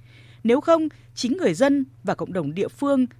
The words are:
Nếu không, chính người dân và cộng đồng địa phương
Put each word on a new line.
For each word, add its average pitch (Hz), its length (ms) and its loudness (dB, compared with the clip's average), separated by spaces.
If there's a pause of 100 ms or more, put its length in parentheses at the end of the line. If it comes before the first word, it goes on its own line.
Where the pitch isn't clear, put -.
(440)
Nếu 240 180 2
không, 330 260 2 (280)
chính 254 220 -4
người 254 160 2
dân 269 320 2 (180)
và 190 120 -2
cộng 175 180 -10
đồng 156 200 -4
địa 190 140 -4
phương 277 380 0 (140)